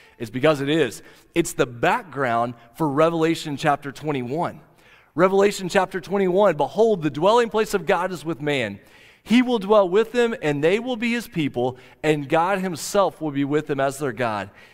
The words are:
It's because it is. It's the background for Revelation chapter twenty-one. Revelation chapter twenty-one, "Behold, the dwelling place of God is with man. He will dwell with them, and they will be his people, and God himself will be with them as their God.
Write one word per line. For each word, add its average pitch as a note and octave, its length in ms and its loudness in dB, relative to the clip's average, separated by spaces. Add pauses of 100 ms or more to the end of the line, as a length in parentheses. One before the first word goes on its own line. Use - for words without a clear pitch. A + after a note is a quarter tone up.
(180)
It's A2+ 120 -8
because C3+ 300 2
it C#3 80 -2
is. C#3+ 320 0 (320)
It's E3+ 200 0
the D3+ 120 0
background B2+ 880 0 (200)
for D#3+ 140 -2
Revelation D#3+ 680 2
chapter C#3+ 360 -2
twenty-one. C#3 680 -6 (540)
Revelation F#3+ 540 2
chapter F#3 320 0
twenty-one, F#3 560 2
"Behold, F#3 460 0
the D3+ 80 0
dwelling G#3 400 2
place G#3+ 220 -2
of F#3 140 -2
God F3+ 240 0
is D#3+ 140 -12
with D#3 160 -6
man. B2+ 400 -2 (420)
He A#3+ 200 4
will A#3+ 180 0
dwell G3 280 4
with G#3+ 220 0
them, A#3 320 0
and D3 200 -2
they F#3 180 2
will B3 160 -6
be A#3 160 -2
his A#3+ 160 -4
people, B2 500 -4 (240)
and D3+ 260 0
God F3 300 0
himself F#3 640 -2
will D#3 100 -4
be C#3 140 -2
with D3 240 -2
them C#3+ 100 -4
as C3+ 200 -2
their C#3 140 -4
God. G#2+ 380 -4 (240)